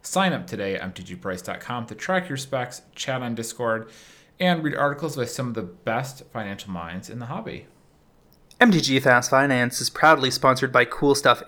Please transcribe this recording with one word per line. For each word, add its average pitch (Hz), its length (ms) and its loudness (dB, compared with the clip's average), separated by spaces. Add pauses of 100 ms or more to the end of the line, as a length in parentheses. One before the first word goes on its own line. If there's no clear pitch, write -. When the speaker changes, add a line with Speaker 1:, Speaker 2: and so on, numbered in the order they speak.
Speaker 1:
Sign 185 300 0
up 98 160 -6
today 98 280 -4
at - 60 -6
M 90 120 -8
T 90 100 -14
G 90 100 -12
price 90 300 -8
dot 98 160 -8
com 120 260 -8
to 110 80 -14
track 180 360 -4
your 139 80 -4
specs, 127 460 -6 (120)
chat 131 260 -4
on 120 140 -4
Discord, 113 540 -4 (500)
and 175 240 2
read 151 120 -2
articles 143 420 -2
by 123 80 -2
some 123 240 -6
of 117 40 -6
the 113 80 -4
best 117 720 -6
financial 101 400 -10
minds 85 380 -8
in 120 100 -12
the 117 60 -10
hobby. 151 420 -12 (960)
Speaker 2:
M 240 100 8
T 170 80 6
G 131 220 2
Fast 123 280 4
Finance 131 520 2
is - 80 -4
proudly 143 420 4
sponsored 131 400 2
by 123 140 6
Cool 143 300 2
Stuff 123 320 4